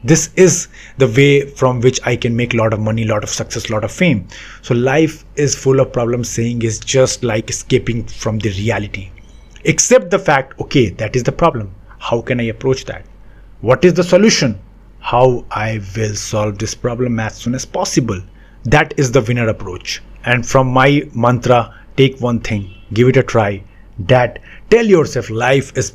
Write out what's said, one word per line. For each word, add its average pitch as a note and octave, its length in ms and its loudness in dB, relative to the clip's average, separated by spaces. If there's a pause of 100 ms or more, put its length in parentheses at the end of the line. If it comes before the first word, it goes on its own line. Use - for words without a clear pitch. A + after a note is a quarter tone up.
(120)
This D#3 180 2 (160)
is D3+ 220 0 (320)
the C3 80 6
way C#3 340 4 (200)
from B2+ 200 0
which B2+ 240 2
I A#2 100 0
can A#2 200 -2
make A#2+ 260 -2
lot A2 100 2
of G#2+ 80 -2
money, A2 240 -2
lot G#2+ 200 -2
of - 160 -8
success, - 300 -8
lot G#2+ 140 -4
of G#2+ 80 -6
fame. C#3 360 0 (340)
So - 120 -4
life C3+ 520 0 (100)
is D3 200 0 (100)
full C3+ 140 4
of B2+ 120 0
problems A#2+ 380 -2
saying A#2 320 -4
is A2+ 180 -2
just - 440 0
like A2+ 260 -2
escaping A#2 560 -2
from A2 340 -6
the G#2 120 -2
reality. G2+ 580 -6 (560)
Accept G#3 460 2
the F#3+ 80 0
fact, C#3 420 -2
okay, A#2+ 280 0
that G#2+ 260 -8
is A#2+ 80 0
the - 80 -2 (120)
problem. A#2 280 -2 (280)
How A#2 220 -4
can B2 180 -4
I A#2 40 -2
approach B2+ 420 -4
that? - 200 -12 (560)
What B2+ 240 2
is E3+ 100 6
the F3 80 2
solution? F3+ 560 4 (400)
How B2 520 2
I A2 300 -6 (140)
will G#2+ 200 -4
solve G#2+ 420 -4
this A2 160 -6
problem A#2+ 460 -4
as A2 160 -6
soon A#2+ 180 -6
as B2+ 120 -6
possible. B2 560 -4 (420)
That D3+ 340 2
is C3+ 140 0
the C3+ 100 4
winner A#2 260 -2
approach. - 560 -8 (200)
And A#2+ 220 0
from C3 220 2
my C#3 480 2
mantra, A#2+ 580 2 (240)
take C3+ 240 2
one A#2+ 180 -2
thing, G2 320 -6 (220)
give A#2+ 140 4
it C3 100 4
a B2 60 4
try. G2+ 400 -2 (340)
That B2 420 0 (300)
tell A#3 160 4
yourself D3 460 2
life B2+ 440 0
is - 200 -4